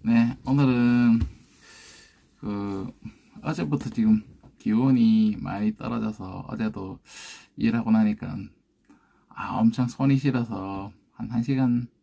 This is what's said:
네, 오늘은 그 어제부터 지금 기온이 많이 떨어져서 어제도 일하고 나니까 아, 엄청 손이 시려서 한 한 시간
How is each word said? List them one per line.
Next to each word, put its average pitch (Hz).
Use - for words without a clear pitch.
네, 117
오늘은 120
그 101
어제부터 151
지금 110
기온이 110
많이 101
떨어져서 110
어제도 104
일하고 113
나니까 107
아, -
엄청 117
손이 135
시려서 101
한 110
한 117
시간 123